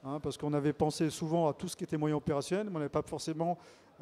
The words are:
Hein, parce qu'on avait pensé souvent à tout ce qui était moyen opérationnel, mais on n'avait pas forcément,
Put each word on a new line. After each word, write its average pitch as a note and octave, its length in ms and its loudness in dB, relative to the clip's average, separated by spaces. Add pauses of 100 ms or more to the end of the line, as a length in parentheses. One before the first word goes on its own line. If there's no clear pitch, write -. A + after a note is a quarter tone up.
Hein, C#3+ 140 -6
parce C#3+ 180 -4
qu'on D3+ 140 -2
avait D3 220 4
pensé D3+ 360 2
souvent E3 380 2
à C#3+ 60 2
tout F3 160 -6
ce - 80 -10
qui F3+ 80 -6
était E3 100 -4
moyen D3+ 220 2
opérationnel, D#3+ 520 0
mais F#3 60 -6
on D#3+ 40 -4
n'avait C#3+ 100 -2
pas D3+ 140 0
forcément, E3 540 -2 (440)